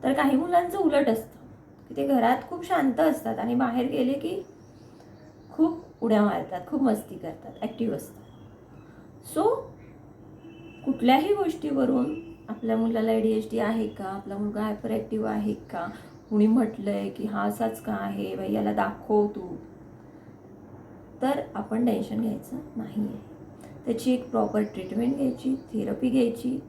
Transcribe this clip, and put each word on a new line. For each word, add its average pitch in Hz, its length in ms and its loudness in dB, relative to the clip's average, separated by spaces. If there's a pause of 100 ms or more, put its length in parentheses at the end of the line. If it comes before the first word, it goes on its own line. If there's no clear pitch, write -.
तर 254 100 2
काही 277 240 4
मुलांचं 349 400 2
उलट 285 320 4
असतं 226 300 -2 (480)
की - 80 -10
ते 277 120 0
घरात 254 300 6 (120)
खूप 339 160 -8
शांत 277 340 2
असतात 254 400 2
आणि 240 160 0
बाहेर 247 320 2
गेले 262 260 0
की 359 280 -4 (1080)
खूप - 320 2 (180)
उड्या 214 220 6
मारतात, 190 440 0
खूप 285 140 0
मस्ती 214 340 2
करतात, - 360 -12 (100)
ॲक्टिव्ह 220 340 -4
असतात. - 280 -12 (1120)
So 403 120 4 (1400)
कुठल्याही 277 480 4
गोष्टीवरून 285 840 0 (340)
आपल्या 226 280 -2
मुलाला 226 340 0
एडीएचडी 220 480 0
आहे 220 280 0
का, 208 160 -10
आपला 196 340 -8
मुलगा 208 240 -4
हायपर 214 300 -4
ॲक्टिव्ह 220 380 -2
आहे 208 240 0
का, - 340 -8 (420)
कुणी 214 180 6
म्हटलंय 202 640 2
की - 160 -8
"हा 202 160 -2
असाच 226 400 -2
का 214 120 -4
आहे 196 420 -4
बाई, 190 180 -2
याला 208 200 2
दाखव 208 540 2
तू", 180 280 -6 (1700)
तर 269 200 0 (140)
आपण 220 300 -2
टेन्शन 202 360 0
घ्यायचं - 360 -4 (180)
नाही 214 320 -4
आहे. - 100 -8 (680)
त्याची 247 280 2
एक 247 180 -2
प्रॉपर 214 300 0
ट्रीटमेंट 208 540 -2
घ्यायची, 262 400 0
थेरपी 214 540 -2
घ्यायची 247 600 2